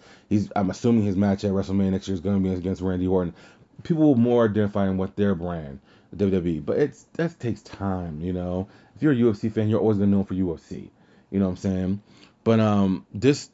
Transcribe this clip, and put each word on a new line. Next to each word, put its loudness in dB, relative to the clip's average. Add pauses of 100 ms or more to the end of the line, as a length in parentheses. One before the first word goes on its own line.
(300)
He's, 0
I'm 0
assuming 2
his 0
match 0
at 0
WrestleMania 0
next -4
year -2
is -6
gonna 0
be 0
against -4
Randy -2
Orton. 0 (500)
People 0
will 6
more 4
identify 0
him -2
with -4
their 2
brand, -8 (320)
the -14
W 2
W 0
E. -6
But -4
it's, -2
that -4
takes -6
time, -6
you -4
know. -4 (280)
If -14
you're 2
a 0
U 4
F -2
C -4
fan, -2
you're 2
always 2
gonna 4
know 4
him 0
for -8
U -2
F -14
C. -16 (400)
You 0
know 2
what -2
I'm -8
saying? -4 (400)
But, 4
um, 2
this, 0